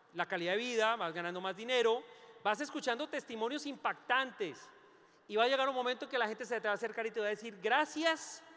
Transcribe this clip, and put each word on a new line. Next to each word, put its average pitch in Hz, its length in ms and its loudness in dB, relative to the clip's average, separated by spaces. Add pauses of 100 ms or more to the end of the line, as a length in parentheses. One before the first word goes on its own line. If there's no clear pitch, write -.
(140)
la 170 120 -2
calidad 175 280 -2
de 208 40 2
vida, 226 380 2
vas 175 180 -2
ganando 175 280 -4
más 190 140 -4
dinero, 233 480 4 (400)
vas 208 180 2
escuchando 277 460 -2
testimonios 254 580 -4
impactantes. 233 1040 -2 (580)
Y 208 80 -6
va 220 80 6
a 247 40 6
llegar 269 220 4
un 269 60 -2
momento 247 340 -2
que 269 80 -2
la 233 100 2
gente 220 180 -6
se 226 140 -2
te 220 80 -2
va 208 60 2
a - 20 2
acercar 220 300 -4
y 226 60 -4
te 226 80 -4
va 208 80 0
a - 20 0
decir, 214 320 -6
"Gracias 302 800 2 (160)